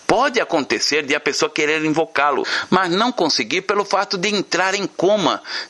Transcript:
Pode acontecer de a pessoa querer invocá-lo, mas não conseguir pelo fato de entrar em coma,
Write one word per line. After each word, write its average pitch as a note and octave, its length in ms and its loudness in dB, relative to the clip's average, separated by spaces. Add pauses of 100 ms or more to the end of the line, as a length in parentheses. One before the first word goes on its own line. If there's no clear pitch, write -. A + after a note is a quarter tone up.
Pode A#3 360 2
acontecer C#3+ 640 0
de C3+ 100 0
a D3 40 0
pessoa D3 300 0
querer D#3 360 0
invocá-lo, D3 600 0 (240)
mas F#3 220 2
não G#3+ 180 2
conseguir D#3+ 520 -2
pelo G3 240 -2
fato G3 320 -2
de F3+ 100 -2
entrar F#3+ 480 0
em G3+ 100 -4
coma, E3 560 0 (280)